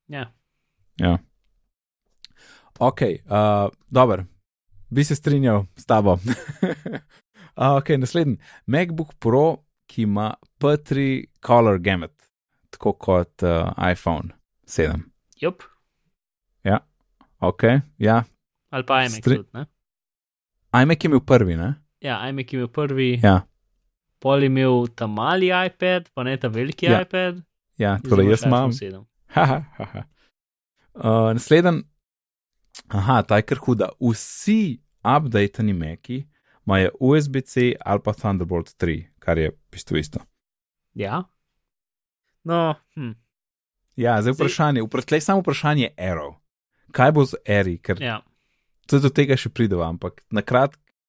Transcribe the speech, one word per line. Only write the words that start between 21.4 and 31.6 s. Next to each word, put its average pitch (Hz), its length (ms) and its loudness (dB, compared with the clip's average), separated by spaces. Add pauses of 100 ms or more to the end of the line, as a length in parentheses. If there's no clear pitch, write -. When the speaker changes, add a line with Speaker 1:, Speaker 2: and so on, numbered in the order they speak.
Speaker 2:
ne? 87 180 -2 (240)
Speaker 1:
Ja, 127 260 -6
iMac 131 240 -8
je 135 100 -8
imel 123 120 -4
prvi. 135 480 -2
Speaker 2:
Ja. 98 240 4 (800)
Speaker 1:
Pol 139 180 2
je 139 60 2
imel 131 440 2
ta 117 160 -10
mali 151 460 -2
iPad, 180 580 -2
pa 127 140 -8
ne 127 120 -4
ta 131 120 -4
veliki 120 380 -6
Speaker 2:
Ja. 113 160 2
Speaker 1:
iPad. 180 400 -6 (380)
Speaker 2:
Ja, 101 140 0
Speaker 1:
In 98 80 -4
Speaker 2:
tako 135 100 -6
da 110 40 4
Speaker 1:
zdaj 98 120 6
Speaker 2:
jaz 110 120 4
Speaker 1:
imaš - 80 -2
iPhone 123 120 2
Speaker 2:
imam. 127 140 0
Speaker 1:
sedem. 98 300 -12 (240)
Speaker 2:
Ha, 165 180 2
ha, 135 160 0 (120)
ha, - 120 -12
ha. - 180 -14 (920)
Uh, 110 360 2
naslednji. 160 520 2 (1040)